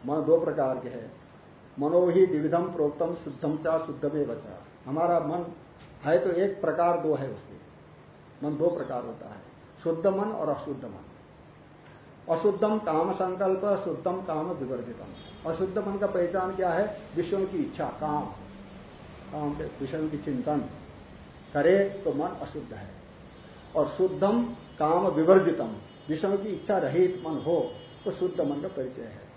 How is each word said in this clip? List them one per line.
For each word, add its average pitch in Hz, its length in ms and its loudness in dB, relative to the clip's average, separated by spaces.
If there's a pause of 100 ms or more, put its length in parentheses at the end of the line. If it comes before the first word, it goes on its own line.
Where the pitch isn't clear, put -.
मन 147 180 0
दो 160 160 6
प्रकार 143 380 0
के 120 120 -10
हैं, 113 220 -12 (680)
"मनो 175 300 4
ही 185 160 8
द्विविधम 160 380 2
प्रोक्तम 165 520 0
शुद्धम 151 420 -4
चा 160 200 0
शुद्धमेव 143 580 -2
च", - 80 -12 (440)
हमारा 165 320 2
मन 170 260 -2 (580)
है 160 160 4
तो 185 100 0
एक 180 320 2
प्रकार 170 380 2
दो 151 140 2
है 135 160 -2
उसके, - 260 -14 (920)
मन 151 100 -2
दो 165 100 2
प्रकार 123 380 -2
होता 113 240 -12
है, - 120 -16 (420)
शुद्ध 165 240 0
मन 196 240 2
और 156 180 -2
अशुद्ध 135 360 -4
मन। 98 200 -14 (1300)
"अशुद्धम 214 440 2
काम 170 340 0
संकल्प, 190 720 0
शुद्धम 180 360 -2
काम 160 300 -4
विवर्जितम", 120 960 -8
अशुद्ध 185 280 -2
मन 196 200 -2
का 196 100 0
पहचान 185 480 0
क्या 185 140 0
है? 185 280 0 (180)
विषयों 190 300 0
की 180 120 -4
इच्छा, 147 280 -2
काम, 147 400 -2 (1080)
काम 147 200 -2
के 151 100 -6
विषयों 147 460 -4
की 151 80 -6
चिंतन 143 400 -2 (960)
करे 185 520 4
तो 156 80 2
मन 151 140 0
अशुद्ध - 460 -8
है, 98 160 -12 (840)
और 147 120 4
शुद्धम 190 560 2 (360)
काम 165 280 4
विवर्जितम, 160 680 6 (360)
विषयों 196 280 2
की 208 120 -2
इच्छा 190 280 0
रहित 175 500 4
मन 156 60 -2
हो 147 380 2 (340)
तो 202 60 -2
शुद्ध 180 300 -2
मन 143 200 0
का 190 60 -4
परिचय 131 340 -6
है। 107 240 -14 (120)